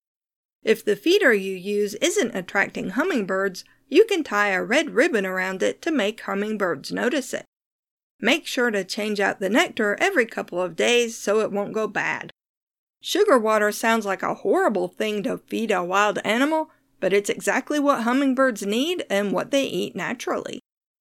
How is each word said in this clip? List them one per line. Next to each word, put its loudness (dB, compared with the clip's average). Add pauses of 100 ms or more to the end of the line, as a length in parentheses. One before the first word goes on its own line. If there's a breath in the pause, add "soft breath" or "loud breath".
(640)
If 2
the 2
feeder 4
you -2
use -2
isn't 0
attracting -2
hummingbirds, -2 (240 soft breath)
you 8
can 0
tie 0
a 0
red 0
ribbon 2
around -4
it -2
to -2
make 0
hummingbirds -2
notice -2
it. -10 (800)
Make 2
sure 0
to 0
change -4
out 0
the -2
nectar 0
every 2
couple -6
of -4
days 2
so 0
it 0
won't -4
go -2
bad. -6 (720)
Sugar 4
water 2
sounds 0
like -4
a -4
horrible 2
thing -4
to -4
feed -4
a 0
wild 0
animal, 0 (300 soft breath)
but 0
it's 2
exactly -2
what 2
hummingbirds 2
need -2
and -2
what -4
they 2
eat -4
naturally. -6 (420)